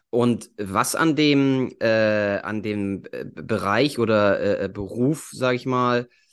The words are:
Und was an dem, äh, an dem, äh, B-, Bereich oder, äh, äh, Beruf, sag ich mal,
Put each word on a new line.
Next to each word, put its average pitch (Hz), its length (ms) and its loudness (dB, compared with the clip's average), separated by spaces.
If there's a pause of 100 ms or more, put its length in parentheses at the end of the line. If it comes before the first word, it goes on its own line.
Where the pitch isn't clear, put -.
(100)
Und 120 480 0
was 104 360 -2
an 156 220 2
dem, 139 640 2
äh, 107 580 2
an 107 240 -6
dem, 101 480 -4
äh, 64 140 -8
B-, - 180 -14
Bereich 113 560 0
oder, 104 400 4
äh, 95 280 0
äh, - 20 -4
Beruf, 107 640 -4
sag 127 240 0
ich 123 100 -8
mal, 123 420 0 (240)